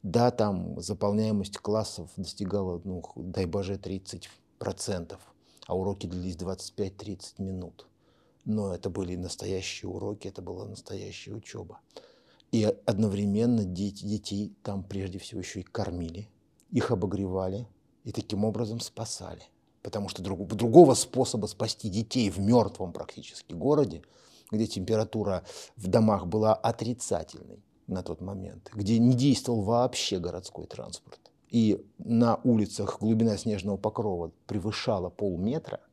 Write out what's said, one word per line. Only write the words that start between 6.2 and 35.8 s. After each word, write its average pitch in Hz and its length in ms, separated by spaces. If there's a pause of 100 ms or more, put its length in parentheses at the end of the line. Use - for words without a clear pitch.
двадцать 90 360
пять-тридцать 98 680
минут. 92 480 (580)
Но 104 280
это 87 160
были 90 280
настоящие 95 720
уроки, 101 400
это 95 120
была 92 240
настоящая 101 680
учеба. 104 480 (720)
И 113 100
одновременно 104 1000
дети, 98 400
детей 104 580
там 98 200
прежде 95 360
всего - 220
еще - 180
и 90 40
кормили, 90 680 (420)
их 160 200
обогревали 95 760 (380)
и 110 80
таким 107 320
образом 110 340
спасали. 95 640 (380)
Потому 101 280
что - 120
друг-, 95 260
другого 120 460
способа 117 540
спасти - 420
детей 110 400
в 95 100
мертвом 101 540
практически - 600
городе, 127 500 (480)
где 107 160
температура 104 760 (320)
в 92 120
домах 104 400
была 107 260
отрицательной - 1120 (240)
на 92 160
тот - 160
момент, 92 540
где 107 260
не 123 140
действовал 123 480
вообще 117 580
городской 87 460
транспорт, - 680 (180)
и 110 360 (120)
на 117 460
улицах 107 560
глубина 110 380
снежного 98 400
покрова 95 540 (140)
превышала 98 640
полметра 101 680 (140)